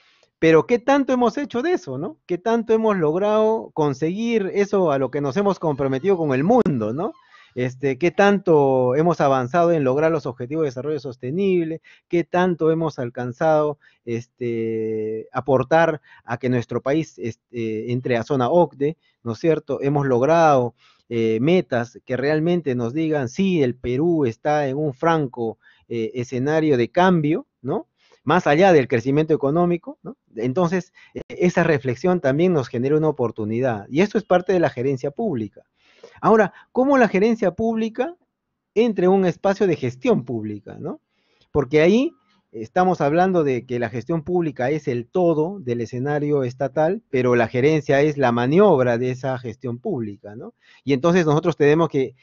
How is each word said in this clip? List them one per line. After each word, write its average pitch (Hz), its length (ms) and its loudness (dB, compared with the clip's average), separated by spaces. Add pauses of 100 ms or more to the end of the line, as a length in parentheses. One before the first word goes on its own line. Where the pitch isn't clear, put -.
(400)
Pero 160 260 4
¿qué 240 140 0
tanto 269 320 0
hemos 247 260 0
hecho 247 240 -6
de 339 120 -2
eso, 131 240 -6
no? 185 280 -10
¿Qué 175 120 -4
tanto 226 360 -2
hemos 220 220 2
logrado 214 760 0
conseguir 180 800 -2
eso 190 400 2
a 139 40 2
lo 131 140 -2
que 143 80 -4
nos 143 160 -4
hemos 196 240 0
comprometido 139 560 -2
con 160 180 -2
el 135 120 0
mundo, 160 480 2
no? 175 180 -6 (440)
Este, 127 440 -4
¿qué 175 100 0
tanto 147 880 2
hemos 160 260 0
avanzado 143 520 2
en 156 100 0
lograr 143 280 2
los 160 140 -4
objetivos 139 380 -6
de 147 60 -2
desarrollo 131 300 -8
sostenible? 160 840 -4 (240)
¿Qué 170 160 0
tanto 175 480 0
hemos 160 260 -2
alcanzado, 147 800 -2 (280)
este, 113 1300 -6
aportar 143 680 0 (240)
a 120 140 -8
que 127 100 -4
nuestro 120 320 -2
país, 147 380 -4
este, 113 720 -8
entre 127 260 -2
a 113 60 -4
zona 127 260 -2
ocde, 156 480 0 (240)
¿no 117 120 -6
es 107 40 -10
cierto? 151 440 -2
Hemos 143 260 0
logrado, 135 640 4 (360)
eh, 113 320 0
metas 127 640 0
que 127 120 -6
realmente 156 560 -2
nos 120 180 -4
digan, 151 380 -2
"Sí, 185 320 0
el 123 140 0
Perú 147 500 0
está 147 420 -2
en 131 100 -4
un 147 180 -4
franco, 135 640 -2 (280)
eh, 113 280 -6
escenario 139 600 0
de 117 140 0
cambio", 175 560 0 (160)
¿no? 175 240 -6 (380)
Más 165 240 0
allá 170 260 4
del 135 140 4
crecimiento 139 480 0
económico, 175 640 -2
¿no? 214 160 -16 (180)
Entonces, 165 560 -2 (220)
eh, - 140 -12
esa - 340 0
reflexión 170 580 0
también 151 320 0
nos 143 160 0
genera 135 300 0
una 156 120 0
oportunidad, 113 800 -2
y 143 120 0
esto 208 160 -2
es 196 60 -4
parte 180 300 0
de 180 60 2
la 156 120 2
gerencia 135 400 -4
pública. 143 500 -6 (600)
Ahora, 208 320 4 (180)
¿cómo 269 260 2
la 233 120 4
gerencia 214 420 0
pública 226 640 -4 (600)
entra 202 300 2
en 185 60 6
un 190 140 4
espacio 196 420 0
de 165 80 2
gestión 143 480 0
pública, 107 560 -10
¿no? 165 220 -10 (500)
Porque 147 300 2
ahí 226 300 4 (400)
estamos 175 500 -2
hablando 170 420 2
de 127 220 -2
que 123 140 -4
la 117 100 -4
gestión 143 340 -6
pública 156 460 -2
es 151 180 -4
el 120 200 -4
todo 170 520 0
del 120 220 -4
escenario 143 640 -2
estatal, 139 640 -2
pero 123 260 2
la 117 140 2
gerencia 139 520 2
es 147 160 0
la 131 140 2
maniobra 127 680 4
de 127 140 -2
esa 131 260 -6
gestión 120 420 -10
pública, 107 560 -10
¿no? 175 180 -16 (320)
Y 135 80 0
entonces 170 320 2
nosotros 156 320 0
tenemos 151 320 4
que 131 340 -4